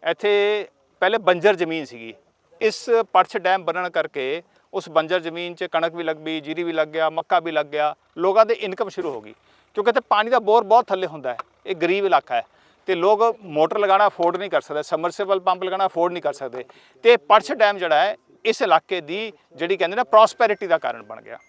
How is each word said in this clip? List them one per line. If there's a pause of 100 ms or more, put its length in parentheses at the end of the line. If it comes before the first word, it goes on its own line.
(100)
ਇੱਥੇ (340)
ਪਹਿਲੇ
ਬੰਜਰ
ਜ਼ਮੀਨ
ਸੀਗੀ। (460)
ਇਸ (220)
ਪੜਛ
ਡੈਮ
ਬਣਨ
ਕਰਕੇ (320)
ਉਸ
ਬੰਜਰ
ਜ਼ਮੀਨ
'ਚ
ਕਣਕ
ਵੀ
ਲੱਗ
ਪਈ,
ਜੀਰੀ
ਵੀ
ਲੱਗ
ਗਿਆ,
ਮੱਕਾ
ਵੀ
ਲੱਗ
ਗਿਆ, (240)
ਲੋਕਾਂ
ਦੀ
ਇਨਕਮ
ਸ਼ੁਰੂ
ਹੋ
ਗਈ। (400)
ਕਿਉਂਕਿ
ਇੱਥੇ
ਪਾਣੀ
ਦਾ
ਬੋਰ
ਬਹੁਤ
ਥੱਲੇ
ਹੁੰਦਾ
ਹੈ, (300)
ਇਹ
ਗਰੀਬ
ਇਲਾਕਾ
ਹੈ (440)
ਤੇ
ਲੋਕ
ਮੋਟਰ
ਲਗਾਉਣਾ
ਅਫੋਰਡ
ਨਹੀਂ
ਕਰ
ਸਕਦੇ,
ਸਬਮਰਸੀਬਲ
ਪੰਪ
ਲਗਾਉਣਾ
ਅਫੋਰਡ
ਨਹੀਂ
ਕਰ
ਸਕਦੇ। (380)
ਤੇ
ਪੜਛ
ਡੈਮ
ਜਿਹੜਾ
ਹੈ, (280)
ਇਸ
ਇਲਾਕੇ
ਦੀ (200)
ਜਿਹੜੀ
ਕਹਿੰਦੇ
ਨਾ
ਪ੍ਰੋਸਪੈਰਿਟੀ
ਦਾ
ਕਾਰਨ
ਬਣ
ਗਿਆ। (100)